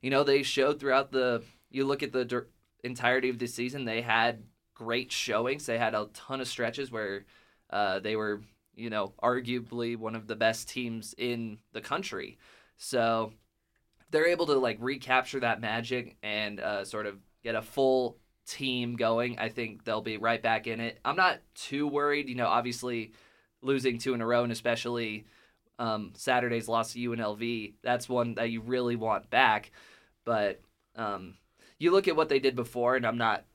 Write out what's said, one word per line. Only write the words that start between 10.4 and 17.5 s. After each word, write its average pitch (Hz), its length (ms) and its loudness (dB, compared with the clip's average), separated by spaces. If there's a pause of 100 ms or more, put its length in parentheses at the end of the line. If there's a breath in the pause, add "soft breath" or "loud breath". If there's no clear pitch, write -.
teams 117 500 -6
in 117 420 -4 (120)
the 110 100 -10
country. 139 580 -6 (380 soft breath)
So 113 560 0 (760)
they're 156 180 4
able 170 200 2
to, 147 80 4
like, 123 260 2
recapture 131 580 0
that 117 220 0
magic 117 640 -4
and, 104 360 -4
uh, 101 240 -2
sort 107 220 -6
of 98 140 -8 (240)
get 117 100 -4